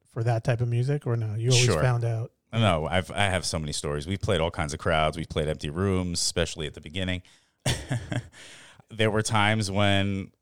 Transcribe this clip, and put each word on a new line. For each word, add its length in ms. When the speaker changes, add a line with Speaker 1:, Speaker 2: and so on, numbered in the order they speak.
Speaker 1:
for 100
that 220
type 160
of 80
music, 360
or 120
no? 180
You 140
always 160
Speaker 2:
Sure. 160
Speaker 1:
found 240
out? 260
Speaker 2:
No, 360
I've, 220
I 120
have 220
so 140
many 140
stories. 340
We've 140
played 180
all 120
kinds 220
of 60
crowds. 380
We've 100
played 220
empty 200
rooms, 520
especially 460
at 80
the 60
beginning. 420
<laughs> 60
There 200
were 120
times 500
when 600